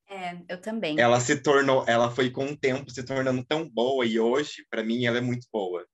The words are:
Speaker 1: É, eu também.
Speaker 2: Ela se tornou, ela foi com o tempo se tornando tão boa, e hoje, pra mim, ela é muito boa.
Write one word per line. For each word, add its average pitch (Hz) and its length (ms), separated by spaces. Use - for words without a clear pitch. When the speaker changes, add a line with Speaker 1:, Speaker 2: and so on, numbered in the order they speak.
Speaker 1:
É, 180 280
eu 180 140
também. 196 380
Speaker 2:
Ela 120 200
se 139 220
tornou, 139 460
ela 117 220
foi 127 220
com 135 140
o 147 120
tempo 131 320
se 127 140
tornando 131 420
tão 156 240
boa, 123 360
e 113 140
hoje, 127 500
pra 110 140
mim, 117 220
ela 120 120
é 123 40
muito 123 300
boa. 90 420